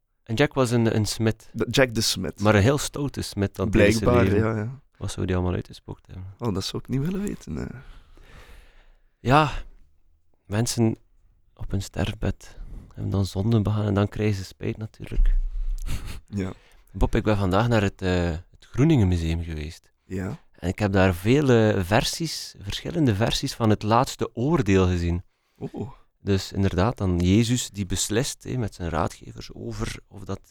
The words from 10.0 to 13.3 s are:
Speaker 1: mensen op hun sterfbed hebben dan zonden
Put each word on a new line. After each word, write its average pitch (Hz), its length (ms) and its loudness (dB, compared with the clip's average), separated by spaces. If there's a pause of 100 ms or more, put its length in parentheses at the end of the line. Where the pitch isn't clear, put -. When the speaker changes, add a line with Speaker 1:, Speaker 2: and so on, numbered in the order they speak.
Speaker 1:
mensen 113 520 0 (560)
op - 180 -10
hun 98 100 -2
sterfbed - 800 -6 (340)
hebben 104 180 -8
dan 98 140 0
zonden 104 380 0